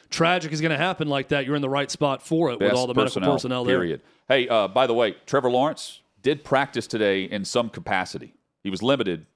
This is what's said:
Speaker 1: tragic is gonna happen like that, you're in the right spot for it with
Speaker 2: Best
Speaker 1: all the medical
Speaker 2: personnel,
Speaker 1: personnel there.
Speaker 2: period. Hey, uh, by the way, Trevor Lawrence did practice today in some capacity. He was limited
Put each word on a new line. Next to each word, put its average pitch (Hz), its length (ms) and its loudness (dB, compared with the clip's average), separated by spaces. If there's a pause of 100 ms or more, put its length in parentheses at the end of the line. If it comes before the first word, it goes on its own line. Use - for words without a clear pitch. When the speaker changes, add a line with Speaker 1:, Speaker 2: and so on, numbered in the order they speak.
Speaker 1:
tragic 165 420 0
is 156 80 -4
gonna 160 180 0
happen 165 300 -2
like 139 220 -2
that, 139 160 0
you're 143 100 -2
in 143 60 -2
the 135 80 -2
right 139 200 -2
spot 139 320 -2
for 160 280 0
it 120 100 -4
with 98 80 4
Speaker 2:
Best 123 80 4
Speaker 1:
all 127 100 2
the 123 80 -4
medical 123 120 2 (160)
Speaker 2:
personnel, 90 120 2
Speaker 1:
personnel 123 300 -2
there. 123 140 2
Speaker 2:
period. 85 240 -2 (260)
Hey, 127 220 2
uh, 107 180 4
by 127 200 2
the 117 60 0
way, 113 220 2 (100)
Trevor 131 240 2
Lawrence 139 520 -2 (200)
did 147 220 0
practice 131 420 0
today 98 380 0
in 98 220 -6
some 117 240 0
capacity. 92 640 -6 (280)
He 98 80 -8
was 95 140 -6
limited 107 420 0 (100)